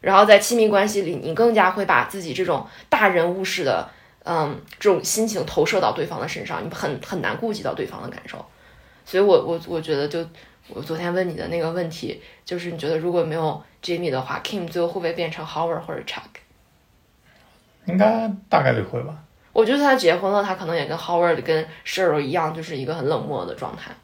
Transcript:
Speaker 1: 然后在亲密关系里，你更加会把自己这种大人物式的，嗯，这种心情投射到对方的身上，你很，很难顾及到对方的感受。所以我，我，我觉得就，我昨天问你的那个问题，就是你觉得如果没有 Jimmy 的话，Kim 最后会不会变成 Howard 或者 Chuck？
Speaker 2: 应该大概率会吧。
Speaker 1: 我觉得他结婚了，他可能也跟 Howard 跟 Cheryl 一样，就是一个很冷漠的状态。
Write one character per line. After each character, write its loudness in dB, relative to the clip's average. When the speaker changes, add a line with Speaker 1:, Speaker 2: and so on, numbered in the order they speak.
Speaker 1:
然 2
后 10
在 10
亲 2
密 6
关 4
系 0
里， -2
你 -6
更 4
加 6
会 -4
把 4
自 -10
己 -8
这 -2
种 0
大 4
人 4
物 -4
式 -4
的， -2
嗯， -4
这 4
种 2
心 0
情 -4
投 0
射 0
到 2
对 -4
方 -8
的 -6
身 -8
上， -8
你 -8
很， -6
很 -6
难 -4
顾 -4
及 -8
到 -4
对 -6
方 -14
的 -10
感 -14
受。 -14
所 0
以 6
我， 8
我， -2
我 -4
觉 -2
得 0
就， -4
我 -12
昨 -8
天 -4
问 0
你 -4
的 -8
那 -4
个 -2
问 -4
题， -10
就 -6
是 -8
你 -8
觉 -6
得 0
如 -2
果 2
没 -2
有 -2
Jimmy -2
的 -2
话， -6
Kim -6
最 -6
后 2
会 -6
不 -6
会 -2
变 -4
成 -10
Howard -4
或 -10
者 -10
Chuck？ -10
Speaker 2:
应 -2
该 2
大 2
概 4
率 0
会 -6
吧。 -10
Speaker 1:
我 6
觉 2
得 4
他 6
结 4
婚 -2
了， 2
他 -2
可 -8
能 -2
也 -2
跟 -4
Howard 0
跟 0
Cheryl 2
一 -4
样， -2
就 -10
是 -10
一 -6
个 -4
很 -6
冷 -2
漠 -6
的 -8
状 -8
态。 -16